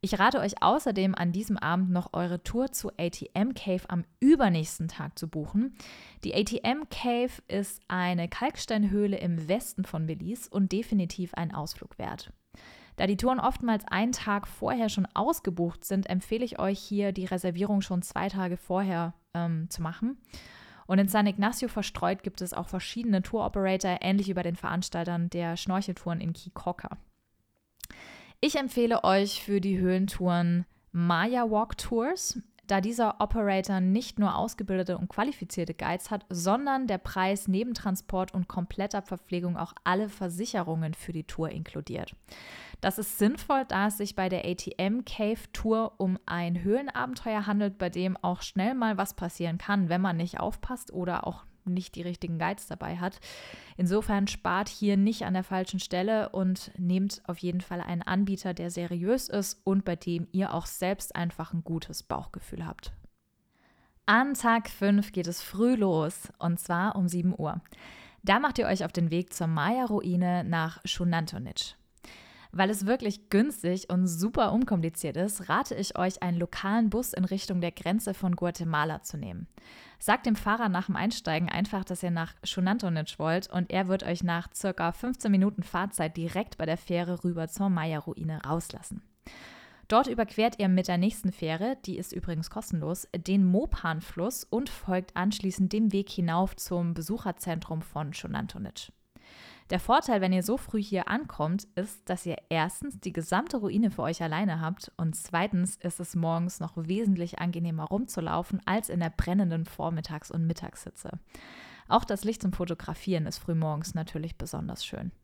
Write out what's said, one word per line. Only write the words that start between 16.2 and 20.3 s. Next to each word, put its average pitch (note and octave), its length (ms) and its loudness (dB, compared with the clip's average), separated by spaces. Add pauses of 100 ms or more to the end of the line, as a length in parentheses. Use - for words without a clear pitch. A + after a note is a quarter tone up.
ich - 160 -6
euch G3 180 2
hier, G3+ 320 0
die F#3+ 140 -4
Reservierung F#3 560 0
schon F3+ 220 0
zwei - 260 -2
Tage F#3 280 -2
vorher, F3+ 560 0 (220)
ähm, E3+ 360 0
zu - 120 -6
machen. A3 360 -2 (680)